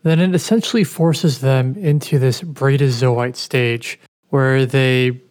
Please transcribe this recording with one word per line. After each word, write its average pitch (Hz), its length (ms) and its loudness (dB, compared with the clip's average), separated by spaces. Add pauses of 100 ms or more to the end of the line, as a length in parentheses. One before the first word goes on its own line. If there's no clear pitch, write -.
Then 160 180 2
it 180 140 2
essentially 220 500 0
forces 156 560 0
them 131 360 0
into 151 420 0
this 131 220 0
bradyzoite 131 960 0
stage 117 600 -4 (320)
where 131 340 2
they 127 560 0 (100)